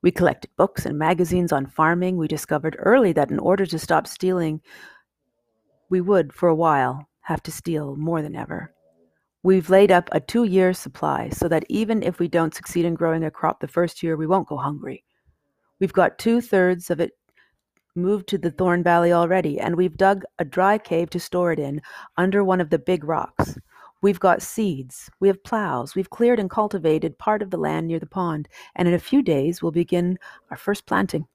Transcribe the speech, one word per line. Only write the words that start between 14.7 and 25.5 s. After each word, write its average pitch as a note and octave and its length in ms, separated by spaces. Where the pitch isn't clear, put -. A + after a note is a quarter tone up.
We've F#3+ 140
got - 260
two-thirds F#3+ 720
of D#3+ 100
it - 120
moved F#3 340
to G3+ 80
the E3 140
Thorn F3 320
Valley E3+ 280
already, E3+ 480
and - 160
we've F3 220
dug F#3+ 260
a F3 60
dry F#3 320
cave E3+ 320
to F3+ 100
store F3 340
it D#3 60
in C#3+ 220
under G3 260
one F#3 160
of D#3+ 80
the D#3+ 100
big D3+ 260
rocks. - 520
We've G3 180
got - 220
seeds, C#3 680
we G3 100
have F#3+ 140
plows, E3 520